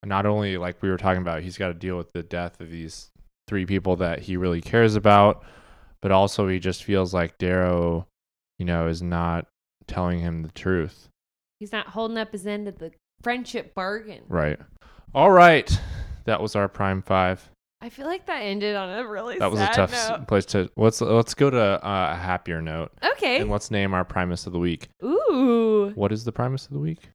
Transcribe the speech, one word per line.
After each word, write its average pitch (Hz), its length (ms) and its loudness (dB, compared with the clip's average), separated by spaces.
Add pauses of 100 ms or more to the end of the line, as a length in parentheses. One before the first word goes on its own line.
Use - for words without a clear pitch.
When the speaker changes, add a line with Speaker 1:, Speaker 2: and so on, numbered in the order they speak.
Speaker 1:
not 101 200 0
only, 104 320 0
like 90 240 -6
we 98 80 0
were 92 80 0
talking 92 240 2
about, 85 200 -4
he's 90 160 -10
gotta 92 160 -2
deal 90 240 -6
with 85 160 -10
the 85 100 -6
death 87 380 -8
of 85 100 -16
these 82 380 -14 (400)
three 98 160 -2
people 92 320 0
that 85 220 -2
he 92 180 -6
really 87 240 0
cares 113 340 4
about, 104 480 6 (580)
but 98 100 0
also 98 360 2
he 92 120 0
just 92 240 -4
feels 95 300 0
like 85 240 -2
Darrow, 90 720 0 (520)
you 92 60 -4
know, 85 220 0
is 82 140 -4
not 85 460 -2 (400)
telling 90 320 -2
him 82 240 -4
the 80 80 -12
truth. - 560 -4 (520)
Speaker 2:
He's 208 120 -14
not 220 160 -8
holding 226 300 -6
up 220 140 -6
his 196 160 -10
end 208 200 -6
of 190 120 -14
the 165 120 -14 (300)
friendship 240 540 -6
bargain. 202 520 -8
Speaker 1:
Right. - 320 -2 (540)
All 160 180 8
right. 175 380 10 (560)
That 107 160 0
was 104 140 -4
our 101 120 2
Prime 95 340 -2
Five. 92 480 0 (340)
Speaker 2:
I 233 60 -12
feel 277 160 -14
like 359 220 -8
that 311 140 -6
ended 208 340 -4
on 190 160 -6
a 226 160 -8
really 220 320 -8
Speaker 1:
That 196 120 0
was - 80 -2
a 101 60 2
Speaker 2:
sad 147 80 0
Speaker 1:
tough 98 200 0
s-, 233 160 -4
Speaker 2:
note. - 180 -8
Speaker 1:
place 98 200 0
to, 95 300 -2
let's, 110 240 2
let's 117 320 2
go 143 160 4
to, 127 100 0
uh, 98 520 0
a 82 40 -4
happier 90 460 -4
note. 80 300 -8 (120)
Speaker 2:
Okay. 339 380 0
Speaker 1:
And 104 80 -4
let's 104 220 -4
name 98 240 0
our 92 100 0
Primus 90 400 -4
of 90 80 -12
the 87 60 -2
Week. 87 280 -2 (160)
Speaker 2:
Ooh. 240 920 2
Speaker 1:
What 202 160 0
is 110 120 -4
the 117 80 -6
Primus 131 360 -4
of 139 60 -16
the 143 60 -6
Week? 160 360 -8